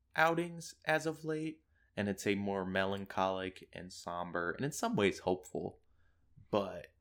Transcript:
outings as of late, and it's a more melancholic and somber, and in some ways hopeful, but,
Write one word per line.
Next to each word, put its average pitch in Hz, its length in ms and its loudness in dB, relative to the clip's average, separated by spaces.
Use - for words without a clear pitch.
outings 165 580 2
as 156 220 2
of 156 180 -4
late, 156 360 -4
and 101 120 2
it's 98 180 0
a 101 80 6
more 98 300 0
melancholic 95 1080 0
and 90 200 -12
somber, 87 600 -2
and - 120 -4
in 147 80 -2
some 233 240 -2
ways 101 240 4
hopeful, - 580 -2
but, 95 380 -2